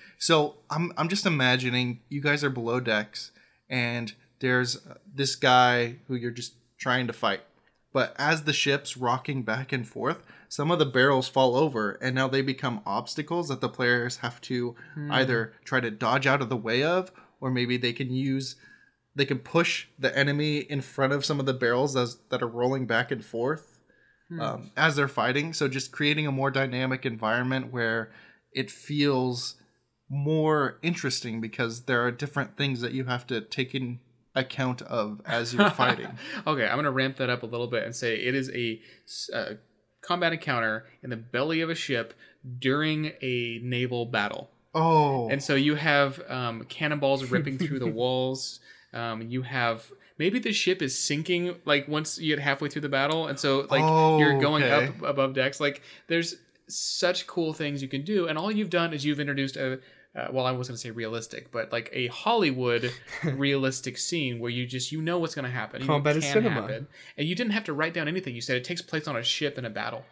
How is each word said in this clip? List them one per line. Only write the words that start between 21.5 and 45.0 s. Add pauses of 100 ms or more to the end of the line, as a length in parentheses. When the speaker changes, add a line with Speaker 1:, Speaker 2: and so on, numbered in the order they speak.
Speaker 1:
barrels
as, (120)
that
are
rolling
back
and
forth, (500)
Speaker 2:
Hmm.
Speaker 1:
um,
as
they're
fighting.
So
just
creating
a
more
dynamic
environment
where (400)
it
feels (540)
more
interesting
because
there
are
different
things
that
you
have
to
take
in (360)
account
of
as
you're
Speaker 2:
<laughs>
Speaker 1:
fighting. (380)
Speaker 2:
Okay,
I'm
gonna
ramp
that
up
a
little
bit
and
say
it
is
a (260)
s-,
uh, (460)
combat
encounter (160)
in
the
belly
of
a
ship (460)
during
a
naval
battle. (260)
Speaker 1:
Oh.